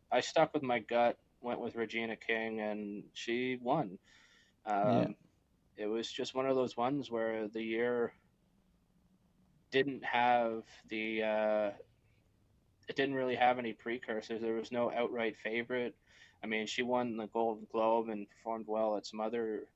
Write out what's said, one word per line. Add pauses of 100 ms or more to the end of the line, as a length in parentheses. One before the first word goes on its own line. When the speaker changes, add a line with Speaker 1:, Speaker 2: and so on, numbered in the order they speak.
(100)
Speaker 1:
I
stuck
with
my
gut, (220)
went
with
Regina
King,
and
she
won. (680)
Um,
Speaker 2:
Yeah.
Speaker 1:
it
was
just
one
of
those
ones
where
the
year (1600)
didn't
have (260)
the,
uh, (1160)
it
didn't
really
have
any
precursors.
There
was
no
outright
favorite. (460)
I
mean,
she
won
the
Golden
Globe
and
performed
well
at
some
other